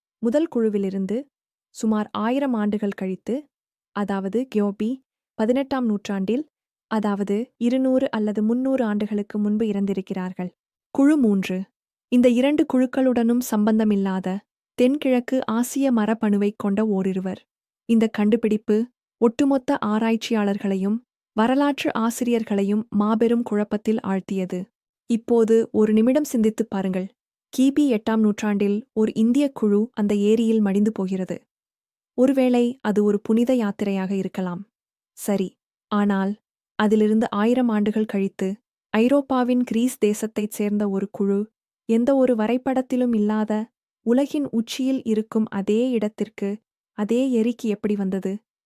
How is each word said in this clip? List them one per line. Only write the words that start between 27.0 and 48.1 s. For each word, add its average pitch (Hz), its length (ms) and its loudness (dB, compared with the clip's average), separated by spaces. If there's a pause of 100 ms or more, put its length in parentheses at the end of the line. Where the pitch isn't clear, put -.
கிபி 277 400 2
எட்டாம் 220 200 -2
நூற்றாண்டில் 208 760 0
ஒரு 220 220 0
இந்திய 254 360 2
குழு 214 420 0
அந்த 208 220 0
ஏரியில் 220 440 2
மடிந்து 208 320 2
போகிறது. 185 500 -6 (720)
ஒருவேளை 254 680 2
அது 208 220 0
ஒரு 208 180 2
புனித 240 340 0
யாத்திரையாக 202 560 -2
இருக்கலாம். 185 580 -6 (480)
சரி, 190 400 -4 (300)
ஆனால் 202 480 0 (400)
அதிலிருந்து 214 540 2
ஆயிரம் 233 400 2
ஆண்டுகள் 214 360 0
கழித்து, 196 560 -4 (280)
ஐரோப்பாவின் 247 760 2
கிரீஸ் 240 420 -2
தேசத்தைச் 214 460 -2
சேர்ந்த 208 380 -2
ஒரு 196 220 -4
குழு, 202 400 -2 (340)
எந்த 240 300 2
ஒரு 254 200 4
வரைபடத்திலும் 247 800 0
இல்லாத, 214 560 -2 (340)
உலகின் 269 440 0
உச்சியில் 254 540 -2
இருக்கும் 220 420 -2
அதே 214 440 -2
இடத்திற்கு, 208 680 -4 (340)
அதே 233 380 0
ஏரிக்கு 226 400 0
எப்படி 208 260 -2
வந்தது? 196 440 -4 (260)